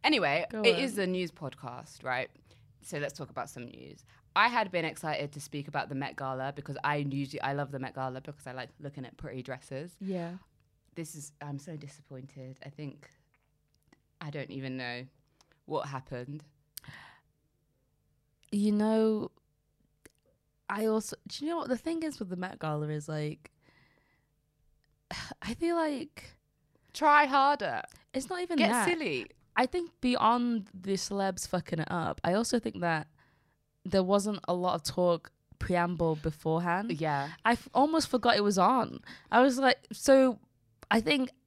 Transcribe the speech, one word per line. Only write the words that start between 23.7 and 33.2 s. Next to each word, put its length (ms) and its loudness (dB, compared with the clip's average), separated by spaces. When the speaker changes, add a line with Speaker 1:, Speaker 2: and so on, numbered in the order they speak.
Speaker 2:
<sighs> 300 -12
I 140 -6
feel 200 0
like 600 -4
Speaker 1:
Try 320 8
harder. 560 4
Speaker 2:
it's 160 -4
not 120 -4
even 160 -2
Speaker 1:
Get 140 6
Speaker 2:
that. 160 4
Speaker 1:
silly. 400 -2
Speaker 2:
I 120 4
think 240 -4
beyond 720 2
the 200 -4
celebs 540 -2
fucking 320 -4
it 120 -2
up, 320 -4
I 100 2
also 260 0
think 220 -6
that 260 -2